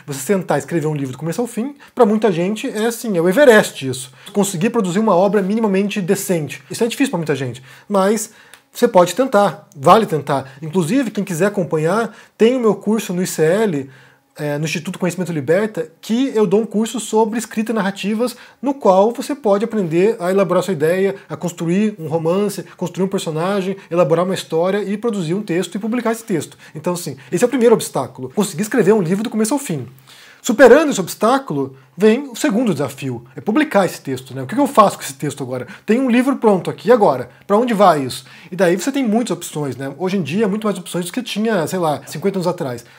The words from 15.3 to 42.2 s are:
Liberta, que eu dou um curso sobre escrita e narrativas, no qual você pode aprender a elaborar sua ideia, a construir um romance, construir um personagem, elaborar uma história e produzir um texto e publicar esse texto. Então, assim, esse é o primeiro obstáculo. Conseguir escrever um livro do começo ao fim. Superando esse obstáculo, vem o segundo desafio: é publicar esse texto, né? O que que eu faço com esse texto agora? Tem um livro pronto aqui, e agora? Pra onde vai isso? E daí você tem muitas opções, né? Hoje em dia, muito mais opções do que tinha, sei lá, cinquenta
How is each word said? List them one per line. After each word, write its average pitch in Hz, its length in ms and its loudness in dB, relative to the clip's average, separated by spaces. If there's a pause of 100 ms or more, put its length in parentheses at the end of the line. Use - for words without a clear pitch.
Liberta, 165 680 -2
que 247 340 -2
eu 214 100 4
dou 196 160 2
um 226 60 -2
curso 220 320 -4
sobre 220 400 0
escrita 220 320 -6
e 233 40 -2
narrativas, 214 640 -2 (240)
no 269 140 -2
qual 208 380 4
você 269 200 -6
pode 208 320 0
aprender 202 540 0
a 175 100 -4
elaborar 185 320 2
sua 196 120 -2
ideia, 185 420 0 (140)
a 151 80 -10
construir 180 640 -2
um 160 80 -8
romance, 175 560 -2 (120)
construir 175 280 -6
um 190 40 -2
personagem, 185 680 -4 (120)
elaborar 165 360 2
uma 185 100 -4
história 180 480 -2
e 196 140 -4
produzir 202 380 -4
um 208 80 -4
texto 180 340 -4
e - 20 -4
publicar 226 320 -4
esse 226 140 -6
texto. - 340 -6 (160)
Então, 175 200 -4
assim, 165 220 -10 (140)
esse 175 140 0
é - 20 4
o - 20 4
primeiro 233 280 4
obstáculo. 131 580 -6
Conseguir 175 280 -2
escrever 214 300 2
um 214 100 4
livro 190 200 -2
do 226 80 -6
começo 220 240 -2
ao 285 60 -2
fim. 139 260 -6 (560)
Superando 269 480 8
esse 202 100 -2
obstáculo, 175 720 -2 (220)
vem 220 320 4
o 226 80 -16
segundo 226 380 0
desafio: 131 500 -6 (100)
é - 60 -16
publicar 214 460 2
esse - 120 -6
texto, 127 360 -10
né? 135 80 -8
O 127 40 -10
que 170 80 -8
que 254 60 0
eu 285 60 4
faço - 320 4
com - 40 -16
esse 135 120 -10
texto 143 280 -6
agora? 127 240 -8 (200)
Tem 226 120 2
um 269 120 0
livro 247 260 2
pronto 202 320 2
aqui, 165 220 -2
e - 20 8
agora? 151 380 2 (160)
Pra 202 100 2
onde 240 160 2
vai 185 320 6
isso? - 220 -10 (260)
E - 20 -12
daí 175 220 2
você 262 160 -4
tem 269 160 0
muitas 233 260 0
opções, 147 400 -6
né? 135 220 -10
Hoje 185 220 -2
em 185 40 -2
dia, 180 240 -2
muito 214 200 -2
mais 196 100 -2
opções 175 300 -8
do 180 80 -12
que 254 80 -4
tinha, 208 440 -2
sei 180 120 -4
lá, 151 260 -2
cinquenta 185 320 -4